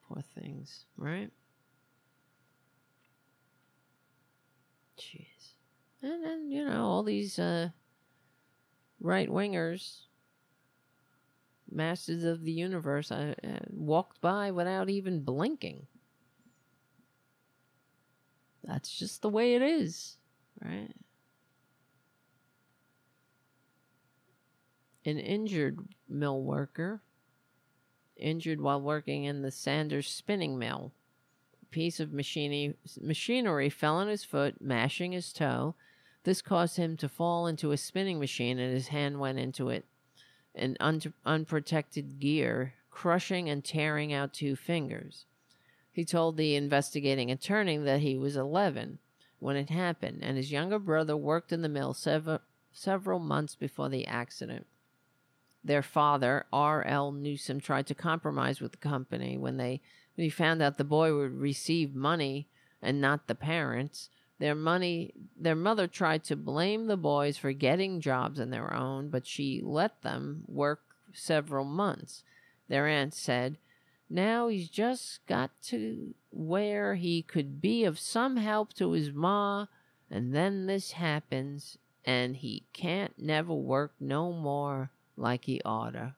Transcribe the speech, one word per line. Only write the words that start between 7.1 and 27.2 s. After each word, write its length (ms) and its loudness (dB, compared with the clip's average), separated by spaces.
uh, 320 0
right-wingers, 1080 -2
masters 520 -4
of 200 0
the 80 -2
universe, 600 -2
uh, 320 -4
uh, 160 -6
walked 500 0
by 300 2
without 400 0
even 340 0
blinking. 640 -2
That's 340 -8
just 240 -8
the 80 0
way 240 4
it 80 4
is, 560 0
right? 360 -10
An 140 0
injured 680 0
mill 320 -2
worker, 640 -4